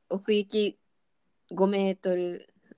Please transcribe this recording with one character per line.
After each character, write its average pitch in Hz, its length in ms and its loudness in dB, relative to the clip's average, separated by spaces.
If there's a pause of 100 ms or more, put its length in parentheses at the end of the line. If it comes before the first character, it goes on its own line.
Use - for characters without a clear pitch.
奥 196 240 -2
行 208 140 2
き 208 300 0 (760)
五 185 160 2
メ 196 240 0
ー 185 40 -6
ト 185 200 -2
ル、 180 380 -6 (240)